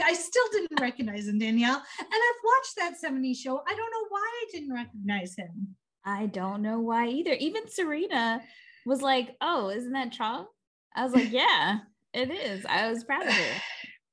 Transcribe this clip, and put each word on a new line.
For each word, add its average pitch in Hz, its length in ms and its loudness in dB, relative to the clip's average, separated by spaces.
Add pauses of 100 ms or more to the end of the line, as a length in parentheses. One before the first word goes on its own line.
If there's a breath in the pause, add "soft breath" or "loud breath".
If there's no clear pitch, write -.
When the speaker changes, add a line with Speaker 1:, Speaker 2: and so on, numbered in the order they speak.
Speaker 1:
I 339 80 6
still 349 400 2
didn't 349 260 0
recognize 220 500 -2
him, 208 100 2
Danielle. 233 380 4
And - 360 -10
I've 480 320 4
watched 523 320 4
That 349 220 -2
seventies 262 420 -2
Show. 262 260 -2
I 359 80 -2
don't 453 160 -4
know 453 200 -4
why 403 100 -2
I 466 320 -4
didn't 294 220 -8
recognize 202 600 -4
him. 190 420 -10 (280)
Speaker 2:
I 202 220 -2
don't 196 340 -4
know 220 200 0
why 233 280 2
either. 294 240 0
Even 403 380 -2
Serena 294 720 0 (420 loud breath)
was 262 160 2
like, 262 400 2
"Oh, 277 300 0
isn't 247 220 -4
that 262 200 -4
Chong?" 240 320 -4 (500)
I 247 100 0
was 247 100 0
like, 254 180 6
Speaker 1:
<laughs> - 0 -
Speaker 2:
"Yeah, 220 460 4 (340)
it 254 180 -2
is." 208 360 -6
I 214 240 2
was 233 140 -4
proud 277 220 -2
of 240 60 2
her. 151 280 0 (520 loud breath)